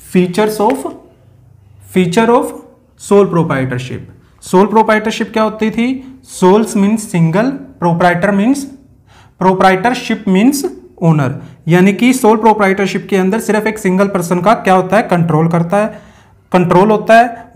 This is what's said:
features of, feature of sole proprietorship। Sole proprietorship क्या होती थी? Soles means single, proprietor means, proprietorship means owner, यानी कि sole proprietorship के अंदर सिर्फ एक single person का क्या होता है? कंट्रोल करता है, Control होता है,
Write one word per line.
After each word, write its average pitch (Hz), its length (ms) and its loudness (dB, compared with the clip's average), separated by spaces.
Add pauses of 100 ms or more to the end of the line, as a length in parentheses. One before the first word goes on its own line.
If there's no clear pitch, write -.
(160)
features 196 440 0
of, 240 160 0 (1200)
feature 190 320 0
of 262 160 2 (680)
sole 202 140 6
proprietorship। 131 720 -4 (420)
Sole 185 260 2
proprietorship 214 680 -2
क्या 220 100 0
होती 214 280 -2
थी? 247 540 -6
Soles 208 520 0
means 214 260 0
single, 175 480 0
proprietor 175 800 -2
means, 208 340 0 (720)
proprietorship 190 920 0
means 233 380 2 (360)
owner, 151 400 0 (260)
यानी 202 240 4
कि 240 200 0
sole 233 240 2
proprietorship 202 760 0
के 202 60 0
अंदर 190 240 0
सिर्फ 214 260 -2
एक 214 120 -4
single 190 300 0
person 180 320 -4
का 208 140 2
क्या 196 200 0
होता 185 220 0
है? 233 60 2
कंट्रोल 165 460 0
करता 170 280 -2
है, 214 240 -4 (520)
Control 180 380 4
होता 220 280 4
है, 240 380 -2